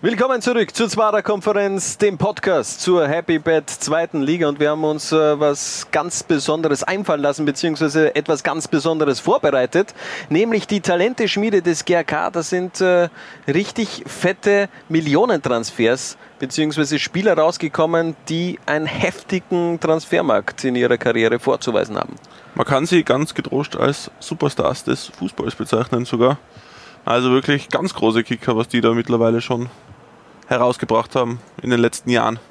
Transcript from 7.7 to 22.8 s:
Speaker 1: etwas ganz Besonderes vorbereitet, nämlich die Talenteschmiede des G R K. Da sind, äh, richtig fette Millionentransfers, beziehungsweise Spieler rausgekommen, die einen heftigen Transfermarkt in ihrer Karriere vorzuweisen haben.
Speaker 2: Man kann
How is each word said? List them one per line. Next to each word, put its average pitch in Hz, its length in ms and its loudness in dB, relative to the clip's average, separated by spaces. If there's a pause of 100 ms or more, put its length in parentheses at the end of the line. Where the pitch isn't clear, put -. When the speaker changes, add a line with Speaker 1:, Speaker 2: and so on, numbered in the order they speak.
Speaker 1:
etwas 151 300 0
ganz 156 240 -4
Besonderes 151 540 0
vorbereitet, 160 720 2 (340)
nämlich 214 400 2
die 202 140 0
Talenteschmiede 202 800 0
des 170 240 -2
G 185 80 2
R 170 100 2
K. 156 280 -2
Da 170 120 -4
sind, 180 380 -4
äh, 180 260 4 (400)
richtig 196 580 -2
fette 202 640 0 (220)
Millionentransfers, 143 1300 0 (200)
beziehungsweise 147 600 -2
Spieler 180 380 0
rausgekommen, 165 800 0 (100)
die 170 380 -4
einen 151 220 -2
heftigen 175 920 -2
Transfermarkt 160 840 0
in 123 100 0
ihrer 123 220 2
Karriere 117 420 2
vorzuweisen 110 580 -2
haben. - 180 -6 (400)
Speaker 2:
Man 135 100 0
kann 139 200 0